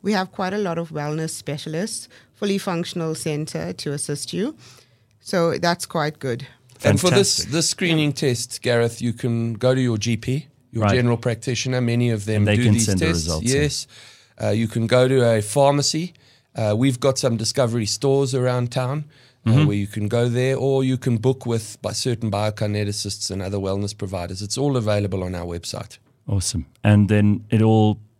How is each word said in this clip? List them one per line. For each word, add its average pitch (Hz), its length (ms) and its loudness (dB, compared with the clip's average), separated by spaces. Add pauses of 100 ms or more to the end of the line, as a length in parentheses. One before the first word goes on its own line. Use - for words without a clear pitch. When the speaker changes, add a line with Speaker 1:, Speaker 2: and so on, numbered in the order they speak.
Speaker 1:
we 185 80 -2
have 190 220 -2
quite 185 200 -4
a 208 60 -4
lot 180 200 -2
of 170 120 -6
wellness 151 400 -4
specialists, 160 760 -8 (260)
fully 202 240 -2
functional 170 560 -4
center 156 580 -6
to - 200 -8
assist 143 400 -8
you. 220 240 -6 (640)
So 170 380 0
that's 170 280 -2
quite 151 320 -4
good. 131 300 -6 (340)
Speaker 2:
And 139 180 4
for 180 80 4
this, - 280 4
Speaker 3:
Fantastic. - 160 -6
Speaker 2:
this 165 180 0
screening 156 420 0
test, - 500 -4
Gareth, 117 380 2
you 120 120 -2
can 117 420 -2
go 127 220 2
to 131 40 2
your 120 160 2
G 110 200 0
P, 131 300 -4 (260)
your 117 140 -2
Speaker 3:
Right. 101 100 4
Speaker 2:
general 120 200 4
practitioner. 123 640 -2
Many 120 300 2
of 107 140 -2
them 107 180 0
Speaker 3:
And 104 60 4
they 107 80 4
Speaker 2:
do 120 80 2
Speaker 3:
can 110 100 6
Speaker 2:
these 113 120 2
Speaker 3:
send 98 120 2
the 85 80 2
Speaker 2:
tests. 85 180 0
Speaker 3:
results 82 280 0
in. 139 100 4
Speaker 2:
Yes. 147 240 -2 (560)
Uh, 107 60 0
you 110 180 2
can 113 220 -2
go 127 180 6
to 131 180 4
a 113 160 4
pharmacy. 143 760 0 (420)
Uh, 107 200 2
we've 127 220 2
got 131 180 2
some 117 200 0
Discovery 117 500 0
stores 135 480 0
around 123 380 0
town, 131 320 -2 (420)
uh, 113 40 2
Speaker 3:
Mm-hmm. 143 160 6
Speaker 2:
where 101 100 0
you 101 100 -2
can 104 220 -4
go 120 220 2
there, 127 260 0
or 135 280 2
you 131 120 0
can 123 220 0
book 131 260 0
with 113 380 -4
by 101 100 -6
certain 113 380 -4
biokineticists 104 1000 -4
and 95 120 -6
other 98 160 -4
wellness 98 380 -4
providers. 92 440 -8
It's 104 160 -6
all 139 200 0
available 104 460 0
on 90 120 -6
our 87 100 -6
website. - 540 -10 (280)
Speaker 3:
Awesome. 92 380 -2 (180)
And 104 280 6
then 104 400 2
it 110 100 2
all 110 380 4 (220)